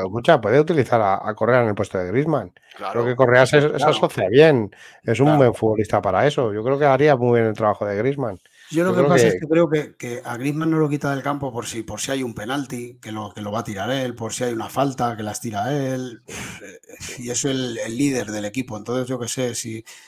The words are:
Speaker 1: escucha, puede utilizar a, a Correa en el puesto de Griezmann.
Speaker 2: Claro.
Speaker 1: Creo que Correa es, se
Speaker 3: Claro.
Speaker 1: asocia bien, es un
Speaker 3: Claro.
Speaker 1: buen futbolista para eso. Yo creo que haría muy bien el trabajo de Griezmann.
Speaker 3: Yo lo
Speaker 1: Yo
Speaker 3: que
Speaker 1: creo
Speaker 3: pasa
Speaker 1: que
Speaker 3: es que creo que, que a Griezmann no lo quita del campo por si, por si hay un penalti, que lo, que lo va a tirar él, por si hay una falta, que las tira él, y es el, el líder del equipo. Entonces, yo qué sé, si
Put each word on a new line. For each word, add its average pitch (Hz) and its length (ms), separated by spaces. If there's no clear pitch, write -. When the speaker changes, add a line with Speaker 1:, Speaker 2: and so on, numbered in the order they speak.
Speaker 1:
escucha, 120 380
puede 107 180
utilizar 156 400
a, 98 300
a 107 60
Correa 120 260
en 117 60
el 104 80
puesto 98 240
de 90 80
Griezmann. 127 460
Speaker 2:
Claro. 98 180
Speaker 1:
Creo 117 120
que 123 100
Correa 123 280
es, 123 60
se 147 100
Speaker 3:
Claro. 147 320
Speaker 1:
asocia 131 380
bien, 127 440
es 113 160
un 139 80
Speaker 3:
Claro. 151 100
Speaker 1:
buen 123 160
futbolista 107 480
para 98 240
eso. 139 260
Yo 107 120
creo 135 160
que 151 60
haría 143 300
muy 120 240
bien 113 100
el 107 60
trabajo 104 300
de 101 120
Griezmann. 120 420
Speaker 3:
Yo 160 120
lo 185 80
Speaker 1:
Yo 185 40
Speaker 3:
que 180 60
Speaker 1:
creo 147 80
Speaker 3:
pasa 175 140
Speaker 1:
que 117 40
Speaker 3:
es 101 140
que 160 60
creo 165 220
que, 151 260
que 123 300
a 123 120
Griezmann 147 340
no 160 80
lo 151 100
quita 143 220
del 135 100
campo 139 300
por 113 160
si, 113 160
por 107 160
si - 120
hay 135 120
un 120 100
penalti, 123 680
que 110 120
lo, 107 200
que 107 100
lo 104 100
va 107 80
a 113 40
tirar 113 280
él, 131 240
por 110 180
si 127 120
hay 123 80
una 110 160
falta, 127 460
que 107 80
las 104 160
tira 110 320
él, 131 520
y 120 100
es 120 160
el, 131 320
el 113 180
líder 127 360
del 104 140
equipo. 117 300
Entonces, 117 320
yo 127 120
qué 117 80
sé, 123 260
si 113 300